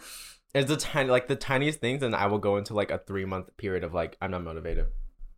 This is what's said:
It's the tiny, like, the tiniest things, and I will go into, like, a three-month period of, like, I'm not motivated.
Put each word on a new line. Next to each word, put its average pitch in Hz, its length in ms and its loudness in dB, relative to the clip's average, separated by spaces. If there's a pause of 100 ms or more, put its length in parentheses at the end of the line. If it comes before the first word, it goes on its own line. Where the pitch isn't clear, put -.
(540)
It's 139 160 4
the 151 80 2
tiny, 135 320 0
like, 127 180 4
the 139 80 0
tiniest 143 440 0
things, 131 240 0
and 113 120 0
I 101 120 2
will 104 100 4
go 101 200 2
into, 101 180 -4
like, 101 160 0
a 95 80 -2
three-month 95 580 -4
period 92 260 -2
of, 82 100 -6
like, 82 280 -2
I'm 95 80 -4
not 90 140 -4
motivated. - 440 0 (500)